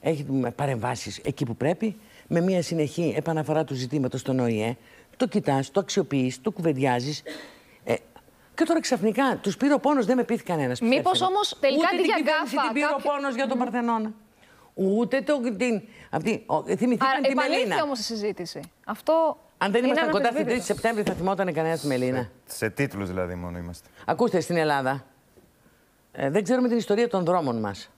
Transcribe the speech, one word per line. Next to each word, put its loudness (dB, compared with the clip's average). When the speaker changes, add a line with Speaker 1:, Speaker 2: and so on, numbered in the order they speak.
Speaker 1:
έχει, 0
με 0
παρεμβάσεις -4
εκεί -4
που -4
πρέπει, -2
με 2
μια 2
συνεχή -2
επαναφορά 0
του -4
ζητήματος -4
στον -2
Ο 2
Ε 2
Ε, -2
το 2
κοιτάς, 0
το 2
αξιοποιείς, 0
το -2
κουβεντιάζεις. 0
Ε, 0
και 0
τώρα 2
ξαφνικά 0
τους -2
πήρε 2
ο 2
πόνος, 2
δεν 2
με 2
πείθει -2
κανένας, -2
Speaker 2:
Μήπως 4
Speaker 1:
πιστεύετε. 2
Speaker 2:
όμως -2
τελικά 4
Speaker 1:
Ούτε 4
Speaker 2:
αντί 0
Speaker 1:
την 2
Speaker 2:
για 2
Speaker 1:
κυβέρνηση 0
Speaker 2:
γκάφα, 2
Speaker 1:
την -2
πήρε 0
ο 2
Speaker 2:
κάποια 0
Speaker 1:
πόνος -2
για 0
τον -2
Speaker 2:
Μμμ. 0
Speaker 1:
Παρθενώνα. -2
Ούτε 2
το, 0
την, 0
αυτή, -2
ο, 0
θυμηθήκαν 2
Speaker 2:
Άρα 2
Speaker 1:
τη 4
Speaker 2:
επανήλθε 0
Speaker 1:
Μελίνα. 0
Speaker 2:
όμως -4
η -6
συζήτηση. -6
Αυτό 2
Speaker 1:
Αν 0
δεν 4
Speaker 2:
είναι 2
Speaker 1:
ήμασταν 2
κοντά 2
στην 2
Speaker 2:
αναμφισβήτητο. 0
Speaker 1:
τρίτη 0
Σεπτέμβρη, 0
θα 0
θυμόταν 0
κανένας 0
τη -2
Μελίνα. 0
Speaker 3:
Σε, -14
σε -2
τίτλους -2
δηλαδή -4
μόνο -8
είμαστε. -12
Speaker 1:
Ακούστε, 2
στην -2
Ελλάδα, 0
ε, -2
δεν 2
ξέρουμε 2
την 2
ιστορία 2
των 0
δρόμων 2
μας. -6